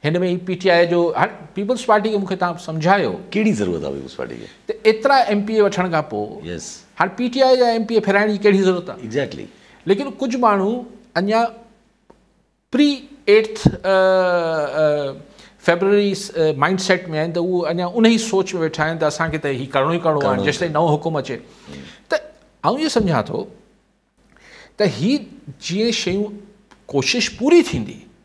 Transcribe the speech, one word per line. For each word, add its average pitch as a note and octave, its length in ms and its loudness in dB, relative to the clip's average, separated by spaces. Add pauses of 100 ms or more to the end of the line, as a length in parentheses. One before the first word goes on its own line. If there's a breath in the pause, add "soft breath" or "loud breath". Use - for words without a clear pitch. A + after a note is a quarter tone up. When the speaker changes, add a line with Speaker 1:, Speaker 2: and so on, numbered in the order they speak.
Speaker 1:
हिन D#3 140 0
में F3+ 140 0
ई F3+ 40 -2
पीटीआई F3+ 500 2
जो, E3+ 300 2
हाणे - 380 -2
पीपल्स G#3 300 -4
पार्टी G#3+ 260 4
खे G#3+ 80 0
मूंखे F#3+ 180 -4
तव्हां F3 200 -2
सम्झायो। D#3+ 560 0
Speaker 2:
कहिड़ी G3 400 0
ज़रूरत F2+ 320 -2
आहे C#2 100 -4
पीपल्स C2+ 200 -12
पार्टी B1 200 -10
खे? - 380 -14
Speaker 1:
त - 140 -2
एतिरा A3 320 4
एमपीए G#3+ 420 0
वठण F#3+ 300 2
खां D#3 120 0
पोइ G#2 480 -8
Speaker 2:
यस। - 340 -12 (120)
Speaker 1:
हाणे F#3 220 0
पीटीआई B3+ 380 2
जा B3 120 4
एमपीए A3+ 320 0
फेराइण G3+ 320 2
जी G3+ 60 -4
कहिड़ी G3+ 200 4
ज़रूरत F3+ 320 0
आहे? - 120 -14
Speaker 2:
Exactly। A2 420 -6 (420 soft breath)
Speaker 1:
लेकिन G3+ 240 2
कुझु B3+ 280 -4
माण्हू A3 480 2 (300)
अञा G#3 280 2 (1300)
प्री C#4+ 360 2 (200)
एट्थ, G#3+ 400 4
अ, - 60 2
अ, E3 1400 0 (480 loud breath)
फरवरी, G3 540 2
अ, D#3+ 420 -2
माइंडसेट F#3 520 0
में D#3 100 -4
आहिनि, D#3+ 160 -4
त F3 40 -2
उहे F3 320 -2
अञा F3 160 -2
उन A3 200 2
ई A3+ 120 4
सोच F#3+ 360 -2
में F3 60 -4
वेठा D#3 240 -2
आहिनि D#3+ 160 -4
त - 20 0
असांखे D#3 360 -2
त D3+ 80 -6
ही C3+ 200 -4
करिणो C#3 260 0
ई E3+ 60 -2
करिणो D#3 220 0
आहे, C#3 80 0
Speaker 2:
करिणो C3+ 140 0
ई - 20 -2
Speaker 1:
जेसिताईं D#3+ 260 -2
Speaker 2:
करिणो। D3+ 100 0
Speaker 1:
नओं E3 100 2
हुकुम D3+ 280 -2
अचे। C3 240 -8 (680 loud breath)
त - 40 0 (500)
आउं A#3 140 2
इहो D#4 100 -2
सम्झां E3+ 340 0
थो - 300 -8 (1300 loud breath)
त - 40 0
ही F#3 360 0 (440)
जीअं G#3+ 280 -2
शयूं G3+ 340 -2 (640)
कोशिशि - 520 -2
पूरी D#4+ 220 6
थींदी - 420 -6 (200)